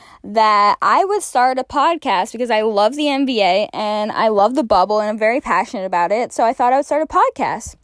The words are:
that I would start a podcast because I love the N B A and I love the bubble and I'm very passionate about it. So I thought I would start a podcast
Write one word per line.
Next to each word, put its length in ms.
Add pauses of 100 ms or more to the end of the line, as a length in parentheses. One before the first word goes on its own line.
(240)
that 580
I 220
would 180
start 380
a 60
podcast 680
because 180
I 120
love 340
the 140
N 160
B 160
A 320
and 360
I 200
love 260
the 80
bubble 380
and 80
I'm 100
very 220
passionate 420
about 300
it. 180
So 140
I 80
thought 180
I 60
would 80
start 160
a 120
podcast 720